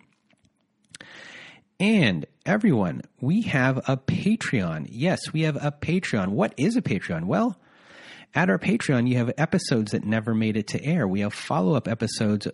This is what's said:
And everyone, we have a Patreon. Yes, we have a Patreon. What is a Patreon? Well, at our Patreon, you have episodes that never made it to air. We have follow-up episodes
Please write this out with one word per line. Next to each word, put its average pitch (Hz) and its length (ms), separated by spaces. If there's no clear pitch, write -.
And 156 460
everyone, 127 560
we 180 220
have 131 340
a 135 80
Patreon. 117 920
Yes, 147 420
we 160 120
have 151 120
a 143 160
Patreon. 143 580
What 135 280
is 208 180
a 240 60
Patreon? 175 440
Well, 196 340
at 180 160
our 185 80
Patreon, 127 500
you 127 100
have 120 200
episodes 139 540
that 117 120
never 110 300
made 110 240
it 107 120
to - 140
air. 147 240
We 95 120
have 104 160
follow-up 165 520
episodes 107 680